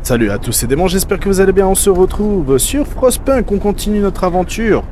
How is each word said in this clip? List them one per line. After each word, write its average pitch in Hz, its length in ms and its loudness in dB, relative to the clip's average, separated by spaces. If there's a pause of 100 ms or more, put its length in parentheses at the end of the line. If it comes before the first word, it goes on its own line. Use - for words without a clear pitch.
Salut 117 260 0
à 101 80 -4
tous, - 120 -6
c'est 113 160 -2
Démon, 147 220 0
j'espère 190 320 -2
que - 80 -4
vous 190 120 2
allez 190 120 4
bien. 190 160 2
On 190 80 4
se - 120 2
retrouve 185 720 2
sur 277 300 -2
Frostpunk, 254 640 0
on 196 80 0
continue 208 400 -2
notre 196 240 -2
aventure. 180 680 0